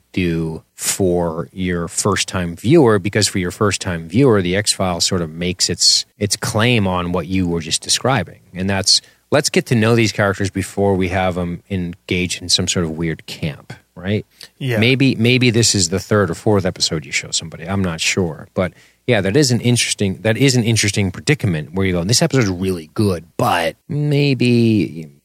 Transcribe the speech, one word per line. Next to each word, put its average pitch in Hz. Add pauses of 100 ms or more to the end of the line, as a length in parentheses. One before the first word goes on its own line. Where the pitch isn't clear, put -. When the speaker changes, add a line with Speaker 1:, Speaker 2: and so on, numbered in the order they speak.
(120)
Speaker 1:
do 82 (140)
for 85
your 90
first-time 90
viewer, 117
because 101
for -
your 90
first-time 87
viewer, 107
the 87
X-Files 92
sort 92
of 82
makes 87
its, - (120)
its 101
claim 113
on 90
what 87
you 92
were 85
just 80
describing. - (140)
And 92
that's, 95 (300)
let's 147
get 180
to 127
know 113
these 113
characters 101
before 98
we 92
have 92
'em 87
engage 90
in 90
some 90
sort 90
of 80
weird 80
camp, - (240)
right? 95 (320)
Speaker 2:
Yeah. 123
Speaker 1:
Maybe, 127
maybe 123
this 113
is 95
the 92
third 101
or 82
fourth 101
episode 82
you -
show -
somebody. 78
I'm 98
not 82
sure. -
But 90 (320)
yeah, 113
that 98
is 147
an 117
interesting, 107
that 110
is 131
an 123
interesting 104
predicament 80
where 95
you 92
go, 87
"This 110
episode 135
is 101
really 90
good, 92 (120)
but 87 (120)
maybe," 120 (160)